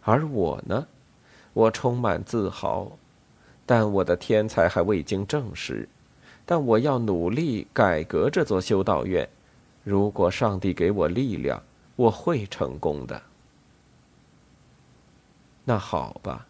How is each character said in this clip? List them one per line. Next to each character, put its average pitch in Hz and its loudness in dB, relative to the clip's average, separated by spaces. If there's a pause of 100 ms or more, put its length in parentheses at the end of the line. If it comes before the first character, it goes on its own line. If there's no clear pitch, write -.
而 139 4
我 98 -2
呢？ 120 -2 (680)
我 113 4
充 123 -2
满 101 0
自 101 -2
豪， - -6 (760)
但 113 4
我 98 2
的 90 2
天 110 2
才 87 4
还 87 2
未 92 2
经 98 -4
证 120 -4
实。 - -8 (580)
但 160 0
我 113 6
要 131 2
努 92 0
力 127 -2
改 87 2
革 85 0
这 170 0
座 98 0
修 95 0
道 87 0
院， 87 -2 (540)
如 101 2
果 90 2
上 101 0
帝 92 -2
给 85 2
我 92 0
力 107 -2
量， 60 -4 (340)
我 120 4
会 110 -2
成 69 -6
功 73 -4
的。 - -12 (2500)
那 120 0
好 69 -6
吧。 - -10